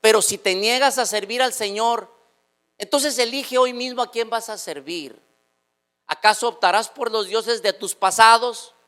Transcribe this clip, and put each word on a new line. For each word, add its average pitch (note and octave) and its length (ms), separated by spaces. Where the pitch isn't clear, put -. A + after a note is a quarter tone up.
Pero G#3+ 220
si G3 160
te F#3+ 160
niegas B3 440
a A#3+ 80
servir G#3+ 360
al B3+ 100
Señor, G#3+ 580
entonces C#4 400
elige B3+ 400
hoy B3+ 160
mismo B3 280
a A#3 80
quién A3+ 200
vas A3+ 180
a G#3+ 100
servir. C#3+ 640
¿Acaso G#3+ 420
optarás G3+ 400
por A#3 220
los G#3+ 180
dioses A3 340
de G3+ 100
tus F#3+ 220
pasados? A3+ 800